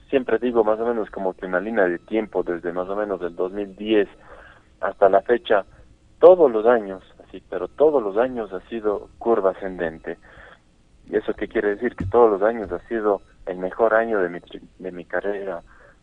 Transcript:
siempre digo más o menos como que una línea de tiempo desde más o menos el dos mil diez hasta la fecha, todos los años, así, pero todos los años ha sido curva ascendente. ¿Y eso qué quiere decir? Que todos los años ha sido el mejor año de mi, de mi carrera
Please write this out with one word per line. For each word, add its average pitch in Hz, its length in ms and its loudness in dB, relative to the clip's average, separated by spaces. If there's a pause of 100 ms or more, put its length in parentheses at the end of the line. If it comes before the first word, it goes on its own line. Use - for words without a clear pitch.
siempre 123 300 0
digo 117 240 0
más 107 160 2
o 113 80 -4
menos 117 240 -4
como 92 240 -4
que - 120 -12
una 92 120 -2
línea 104 280 0
de 87 120 -2
tiempo 104 460 -4
desde 85 280 -6
más 92 160 -6
o 98 60 -6
menos 101 280 -4
el 85 120 -6
dos 92 180 -4
mil 101 220 -8
diez 104 340 0 (720)
hasta 98 280 2
la 95 120 4
fecha, 117 440 0 (560)
todos 170 300 10
los 107 160 -2
años, 101 360 2 (240)
así, - 240 -18
pero 90 160 -6
todos 147 340 2
los 101 160 -4
años 117 360 -2
ha 92 160 -10
sido 107 400 -4 (100)
curva 110 320 2
ascendente. 85 680 -8 (960)
¿Y 98 60 -2
eso 107 180 -4
qué 104 140 -8
quiere 104 260 -2
decir? 117 220 -6
Que - 100 -6
todos 113 240 6
los 98 120 0
años 107 280 -2
ha 87 180 -8
sido 104 320 -2 (260)
el 92 120 -8
mejor 107 360 0
año 113 260 0
de 90 80 0
mi, 87 100 -10 (400)
de 90 140 -12
mi 90 120 -14
carrera 95 580 -8 (400)